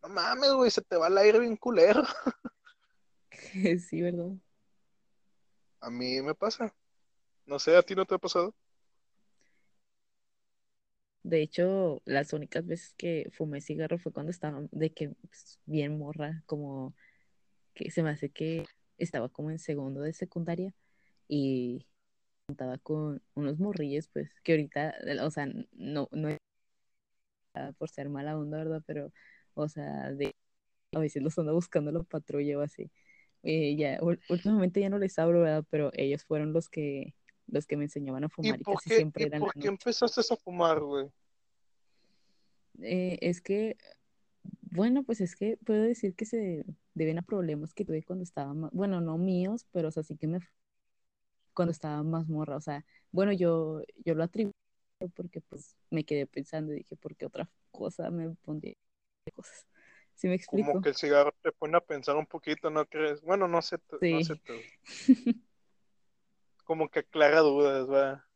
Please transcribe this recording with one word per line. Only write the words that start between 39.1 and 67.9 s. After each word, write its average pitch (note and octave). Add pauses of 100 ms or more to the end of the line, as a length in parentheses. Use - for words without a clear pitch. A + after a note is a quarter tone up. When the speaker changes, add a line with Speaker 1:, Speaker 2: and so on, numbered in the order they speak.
Speaker 1:
y -
Speaker 2:
eran D3+
Speaker 1:
por G3
qué D3
Speaker 2:
noche. G3+
Speaker 1:
empezaste A3+
a -
fumar, E3+
güey? C#3+ (1700)
Speaker 2:
Eh, F3+
es F3
que, G#3+ (840)
bueno, A#3+
pues A3+
es F3
que A3
puedo G#3+
decir A3
que A3
se F#3+ (300)
deben D#3+
a F3
problemas D#3+
que G3+
tuve D#3+
cuando F#3
estaba C#3+
ma-, D#3
bueno, F#3+
no E3
míos, F#3
pero, E3
o -
sea, D#3
sí D3+
que D#3
me, E3+ (1120)
cuando E3+
estaba D3+
más D#3+
morra, D3+
o D3+
sea, D3 (280)
bueno, G3
yo, E3 (220)
yo E3+
lo F#3+
atribuyo G3+ (640)
porque, F3
pues, - (140)
me D#3
quedé C#3+
pensando D#3
y D3
dije, -
"¿Por -
qué D#3
otra - (220)
cosa -
me E3
pondría D#3 (600)
cosas?". - (480)
¿Sí -
me F3+
Speaker 1:
Como -
Speaker 2:
explico? F#3
Speaker 1:
que F#3
el C3+
cigarro C#3+ (100)
te D#3+
pone D#3+
a F3
pensar D3
un D3+
poquito, D#3
¿no D3+
crees? D3+
Bueno, F#3
no E3+
sé -
tú, -
no E3
sé D#3+
Speaker 2:
Sí. -
Speaker 1:
tú. A#2+ (200)
Speaker 2:
<laughs> - (1200)
Speaker 1:
Como D#3+
que -
aclara D3+
dudas, C#3